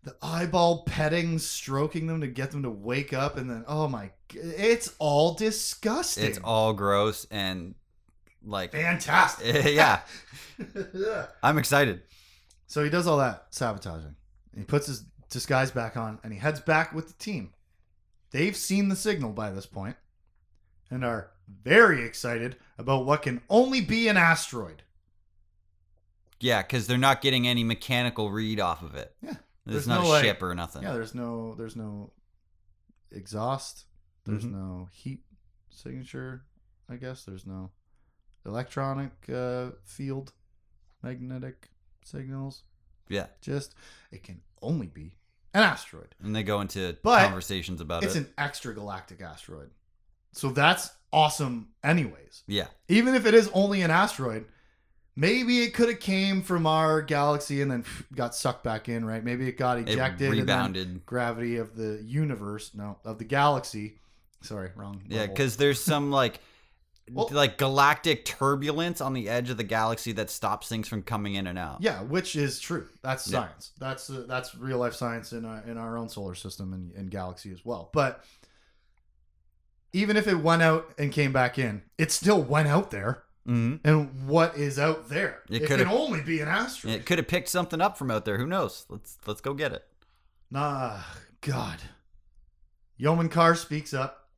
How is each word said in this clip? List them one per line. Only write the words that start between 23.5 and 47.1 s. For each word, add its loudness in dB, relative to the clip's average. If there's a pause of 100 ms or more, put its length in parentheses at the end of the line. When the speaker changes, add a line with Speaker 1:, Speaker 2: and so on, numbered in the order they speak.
Speaker 1:
be 0
an 6
asteroid. 2 (1600)
Speaker 2:
Yeah, 2
'cause -2
they're 2
not 4
getting 4
any 2
mechanical -2
read -2
off 0
of -14
it. -12
Speaker 1:
Yeah. -10 (320)
Speaker 2:
There's -4
Speaker 1:
There's -2
Speaker 2:
not 2
Speaker 1:
no, 4
Speaker 2:
a 6
Speaker 1:
like, 8
Speaker 2:
ship 0
or -2
nothing. -8
Speaker 1:
yeah, -6
there's -6
no, -8
there's -12
no -12 (1000)
exhaust. -8 (400)
There's -4
Speaker 2:
Mm-hmm. -8
Speaker 1:
no -10
heat -12 (500)
signature, -14 (440)
I -14
guess. -14
There's -16
no -12 (760)
electronic, -6 (200)
uh, -4 (140)
field, -10 (720)
magnetic -12 (340)
signals. -10 (460)
Speaker 2:
Yeah. -4 (140)
Speaker 1:
Just, -6 (360)
it -18
can -16 (220)
only -2
be -16 (400)
an 6
asteroid. -2
Speaker 2:
And -4
they -2
go 0
into -4
Speaker 1:
But 8